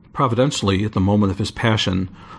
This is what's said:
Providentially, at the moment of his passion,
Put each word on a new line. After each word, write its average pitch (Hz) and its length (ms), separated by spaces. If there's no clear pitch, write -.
Providentially, 113 720
at 107 80
the 104 80
moment 101 320
of 95 60
his 107 120
passion, 101 640